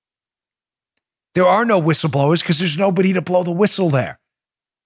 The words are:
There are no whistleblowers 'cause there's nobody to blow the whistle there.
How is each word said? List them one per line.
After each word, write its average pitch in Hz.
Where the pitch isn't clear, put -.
There 180
are 202
no 208
whistleblowers 151
'cause 156
there's 165
nobody 190
to 185
blow 180
the 175
whistle 180
there. 123